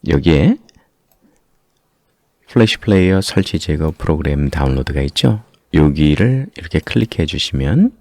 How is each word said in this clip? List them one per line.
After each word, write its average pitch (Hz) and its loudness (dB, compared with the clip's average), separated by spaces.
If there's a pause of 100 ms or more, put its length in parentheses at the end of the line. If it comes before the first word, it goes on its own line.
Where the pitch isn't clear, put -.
여기에 85 2 (1900)
플래시 113 2
플레이어 95 2
설치 - -4
제거 78 -2
프로그램 73 -2
다운로드가 69 -2
있죠? 69 -2 (320)
여기를 76 2
이렇게 80 -6
클릭해 113 -2
주시면 85 -2